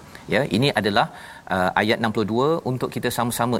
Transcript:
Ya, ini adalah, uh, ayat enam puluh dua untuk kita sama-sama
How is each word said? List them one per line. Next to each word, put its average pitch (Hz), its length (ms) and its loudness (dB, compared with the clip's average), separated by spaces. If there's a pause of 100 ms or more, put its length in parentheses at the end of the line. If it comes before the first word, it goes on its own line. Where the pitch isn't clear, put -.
(340)
Ya, 107 80 4 (140)
ini 131 120 4 (120)
adalah, 107 260 2 (500)
uh, 92 140 2 (120)
ayat 107 180 2
enam 113 160 0
puluh 107 180 0
dua 127 140 2 (240)
untuk 127 240 -2
kita 123 220 -2
sama-sama 120 420 0